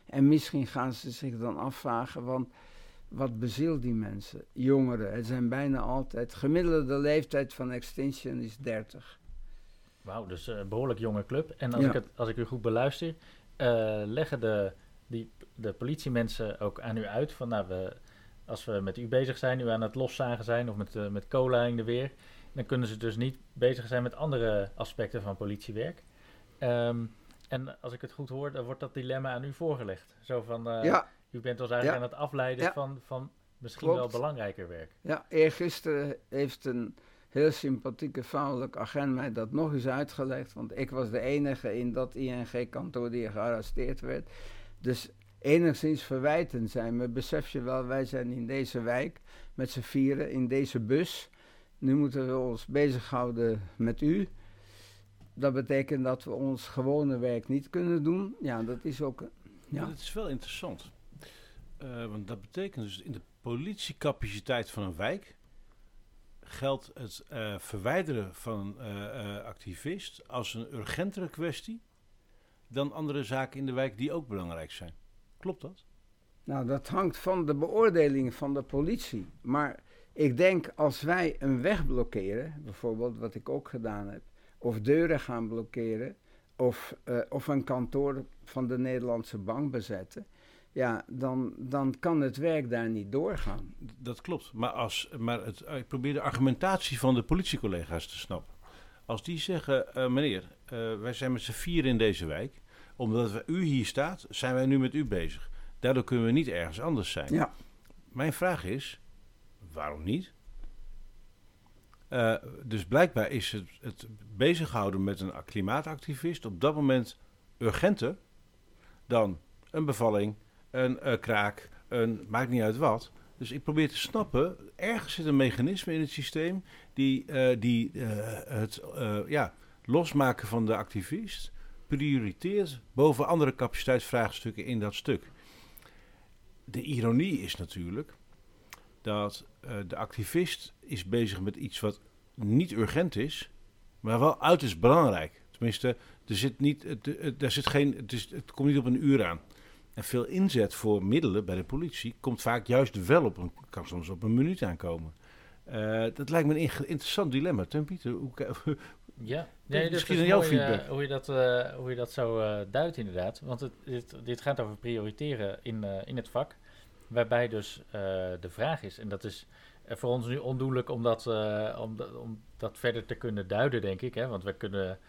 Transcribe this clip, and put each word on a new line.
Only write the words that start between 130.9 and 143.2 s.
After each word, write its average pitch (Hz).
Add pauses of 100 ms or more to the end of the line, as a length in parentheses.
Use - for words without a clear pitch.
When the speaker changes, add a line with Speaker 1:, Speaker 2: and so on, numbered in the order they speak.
Speaker 3:
prioriteert 143 (140)
boven 143
andere 151
capaciteitsvraagstukken 117
in 120
dat 104
stuk. - (1300)
De -
ironie 131
is 92
natuurlijk 90 (880)
dat, 104 (140)
eh, 123 (120)
de -
activist -
is -
bezig 98
met 98
iets -
wat 104 (320)
niet 123
urgent 117
is, 135 (500)